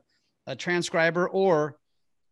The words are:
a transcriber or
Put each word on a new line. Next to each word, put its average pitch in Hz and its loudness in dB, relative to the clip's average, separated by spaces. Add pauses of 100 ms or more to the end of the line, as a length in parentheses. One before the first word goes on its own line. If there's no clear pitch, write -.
(460)
a 131 -8
transcriber 175 0
or 165 0 (540)